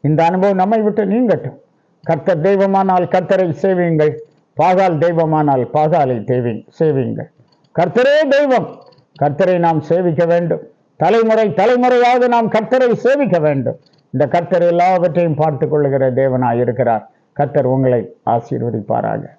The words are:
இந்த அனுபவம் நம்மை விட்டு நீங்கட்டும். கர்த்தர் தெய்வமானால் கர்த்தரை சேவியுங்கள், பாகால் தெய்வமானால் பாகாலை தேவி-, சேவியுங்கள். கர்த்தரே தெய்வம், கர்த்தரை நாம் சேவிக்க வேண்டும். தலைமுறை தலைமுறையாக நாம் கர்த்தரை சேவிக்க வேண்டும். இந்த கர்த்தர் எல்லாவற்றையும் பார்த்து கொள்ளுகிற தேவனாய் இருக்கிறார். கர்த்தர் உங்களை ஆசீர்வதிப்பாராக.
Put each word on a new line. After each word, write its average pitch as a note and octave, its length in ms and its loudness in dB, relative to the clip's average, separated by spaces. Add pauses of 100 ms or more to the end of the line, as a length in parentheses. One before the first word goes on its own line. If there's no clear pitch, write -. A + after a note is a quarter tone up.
இந்த D3+ 240 0
அனுபவம் F#3 360 0
நம்மை G#3+ 200 0
விட்டு G#3 240 -2
நீங்கட்டும். F#3+ 520 -2 (460)
கர்த்தர் E3 400 -2
தெய்வமானால் F#3+ 640 2
கர்த்தரை F#3 480 0
சேவியுங்கள், E3 580 0 (440)
பாகால் F3+ 400 2
தெய்வமானால் D#3 760 0
பாகாலை D3+ 520 0
தேவி-, A#2+ 380 -2 (120)
சேவியுங்கள். C3 560 -2 (460)
கர்த்தரே B3 420 2 (100)
தெய்வம், C4 400 0 (480)
கர்த்தரை F3+ 440 0
நாம் E3 220 0
சேவிக்க E3+ 440 0
வேண்டும். E3+ 380 -2 (360)
தலைமுறை A3 540 2
தலைமுறையாக B3 760 2
நாம் A#3 240 0
கர்த்தரை A#3+ 440 0
சேவிக்க B3+ 440 0
வேண்டும். C#3 380 -2 (360)
இந்த C#3 140 0
கர்த்தர் E3+ 360 0
எல்லாவற்றையும் F3 760 0
பார்த்து D#3 280 0
கொள்ளுகிற C#3+ 440 0
தேவனாய் B2+ 480 0
இருக்கிறார். A#2 440 0 (340)
கர்த்தர் C#3+ 300 -2
உங்களை B2+ 340 2 (240)
ஆசீர்வதிப்பாராக. A#2 1000 -4 (140)